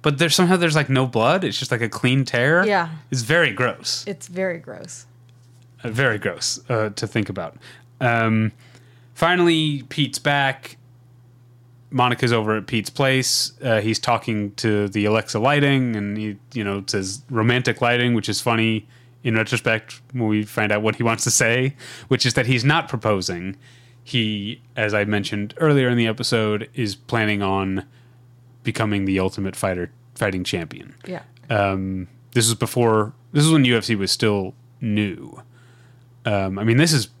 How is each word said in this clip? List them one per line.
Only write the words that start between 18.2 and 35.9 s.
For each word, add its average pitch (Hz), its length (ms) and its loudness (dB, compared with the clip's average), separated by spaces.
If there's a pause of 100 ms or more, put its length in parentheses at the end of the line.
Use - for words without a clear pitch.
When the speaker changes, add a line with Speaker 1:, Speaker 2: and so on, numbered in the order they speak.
Speaker 1:
is 107 120 -4
funny 113 480 0 (340)
in 113 140 0
retrospect 110 640 -2 (120)
when 120 140 -2
we 107 160 0
find 104 300 -2
out 104 100 0
what 110 140 0
he 117 80 -4
wants 113 180 0
to 120 80 -2
say, 127 460 2 (320)
which 127 180 2
is 117 80 0
that 127 120 2
he's 123 180 0
not 151 240 2
proposing. 95 680 -2 (480)
He, 107 600 -4 (120)
as 107 200 -2
I 104 100 2
mentioned 104 540 -4
earlier 143 300 4
in 123 80 2
the 117 120 2
episode, 110 680 -2
is 104 220 -4
planning 107 440 0
on 95 440 -2 (800)
becoming 104 420 -2
the 95 120 0
Ultimate 95 380 -2
Fighter, 90 340 -4 (240)
fighting 92 300 -2
champion. - 500 -8 (100)
Speaker 2:
Yeah. 185 180 -12 (280)
Speaker 1:
Um, 95 560 0 (260)
this 117 140 2
was 113 80 0
before, 113 580 2 (200)
this 147 120 4
is 160 60 4
when 151 140 6
U 123 120 4
F 107 80 0
C 113 120 0
was 98 160 -2
still 101 420 0 (260)
new. 104 600 -4 (840)